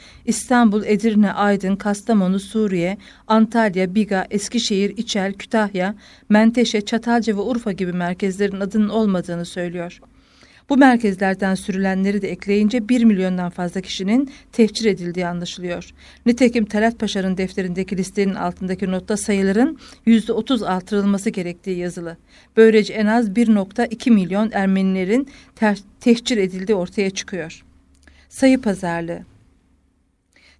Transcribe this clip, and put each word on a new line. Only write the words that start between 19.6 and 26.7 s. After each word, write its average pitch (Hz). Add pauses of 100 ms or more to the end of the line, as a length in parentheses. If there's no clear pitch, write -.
yüzde 226
otuz 226
artırılması 196
gerektiği 175
yazılı. 175 (400)
Böylece 220
en 214
az 214
bir 226
nokta 202
iki 233
milyon 196
Ermenilerin 190 (280)
ter-, 208 (160)
tehcir 233
edildiği 190